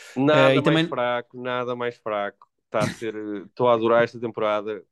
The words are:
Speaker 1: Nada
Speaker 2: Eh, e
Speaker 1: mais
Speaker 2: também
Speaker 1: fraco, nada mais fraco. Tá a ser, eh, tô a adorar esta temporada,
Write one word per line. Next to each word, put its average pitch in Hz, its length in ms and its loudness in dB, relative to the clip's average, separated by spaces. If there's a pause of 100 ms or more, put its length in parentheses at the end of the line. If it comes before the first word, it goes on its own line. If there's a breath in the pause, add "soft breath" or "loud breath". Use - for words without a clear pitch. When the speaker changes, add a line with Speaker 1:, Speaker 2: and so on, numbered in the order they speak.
(140 loud breath)
Speaker 1:
Nada 135 400 4
Speaker 2:
Eh, - 40 2
e 135 40 2
Speaker 1:
mais 160 200 4
Speaker 2:
também 170 60 -2
Speaker 1:
fraco, 123 520 -4
nada 123 340 -4
mais 120 220 -6
fraco. 101 520 -6 (220)
Tá 107 140 0
a 101 40 -2
ser, 107 260 -8
eh, 104 400 -10
tô 123 140 2
a 120 60 6
adorar 117 300 4
esta 117 160 -6
temporada, 107 720 -4